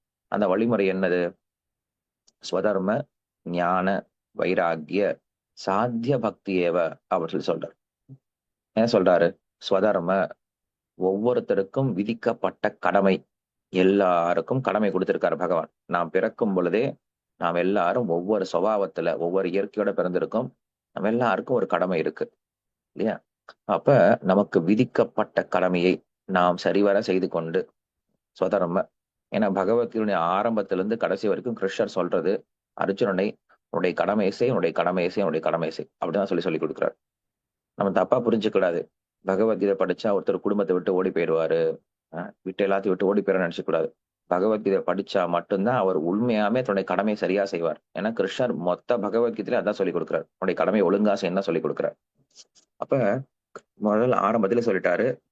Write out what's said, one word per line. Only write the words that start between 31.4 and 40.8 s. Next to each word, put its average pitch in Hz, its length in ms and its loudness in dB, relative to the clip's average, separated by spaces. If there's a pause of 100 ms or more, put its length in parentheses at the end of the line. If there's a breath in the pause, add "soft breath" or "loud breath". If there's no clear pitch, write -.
கிருஷ்ணர் 95 280 -2
சொல்றது, 90 600 -2 (360)
"அர்ஜுனனை, 98 560 0 (320 soft breath)
உன்னுடைய 90 260 -2
கடமையை 98 380 0
செய், 123 140 0
உன்னுடைய 87 280 0
கடமையை 87 360 0
செய், 101 120 -2
உன்னுடைய 80 220 -2
கடமையை 80 300 -2
செய்" - 200 -10
அப்படிதான் 90 280 -2
சொல்லி, 87 200 -2
சொல்லி 82 160 -2
கொடுக்குறாரு. - 360 -4 (760)
நம்ம 98 200 -2
தப்பா 95 260 2
புரிஞ்சுக்க 110 320 0
கூடாது. 90 400 0 (340)
பகவத்கீதை 98 500 2
படிச்சா 92 320 -2
ஒருத்தர் 95 320 0
குடும்பத்தை 101 360 0
விட்டு 90 180 0